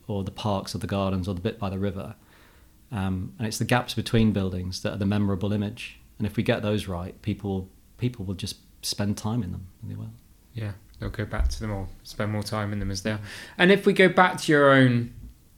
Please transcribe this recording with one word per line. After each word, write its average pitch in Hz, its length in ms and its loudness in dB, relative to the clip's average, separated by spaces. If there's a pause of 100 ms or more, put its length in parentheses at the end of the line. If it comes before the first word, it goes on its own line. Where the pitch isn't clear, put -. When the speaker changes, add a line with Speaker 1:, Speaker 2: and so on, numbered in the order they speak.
Speaker 1:
or 98 180 -4
the 95 60 -6
parks 98 440 -4
or - 40 -4
the - 80 -8
gardens 95 400 0
or 101 80 -2
the 87 60 -6
bit 107 180 -4
by 98 120 -4
the 95 80 -6
river. 95 360 -6 (800)
Um, 95 460 -4
and 110 80 -4
it's 110 120 -6
the 123 60 0
gaps - 300 0
between 110 380 2
buildings 92 500 -4
that 101 120 -4
are - 20 -6
the 101 100 0
memorable 101 460 0
image. 104 480 -4 (180)
And 107 80 -2
if 101 100 -6
we 117 60 2
get 117 200 0
those 104 260 0
right, 90 340 -8
people, 95 460 -4 (300)
people 123 260 -4
will 95 100 -6
just - 220 -8 (260)
spend 101 340 -2
time 113 260 -4
in 90 100 -6
them, 90 160 -10 (120)
and 104 100 -12
they 101 40 -8
will. 110 160 -10 (440)
Speaker 2:
Yeah, 107 180 -8 (260)
they'll 107 120 -6
go 104 140 -4
back - 240 0
to - 120 -6
them 110 100 -4
or 98 160 -4 (160)
spend 107 300 -4
more 107 100 -2
time 104 300 -4
in 104 60 -4
them 98 120 -4
as 95 120 -6
they 110 100 -2
are. 107 80 -4 (380)
And 180 120 6
if 196 160 6
we 202 60 6
go 185 160 8
back 185 320 4
to - 120 2
your 143 200 8
own 123 420 6 (440)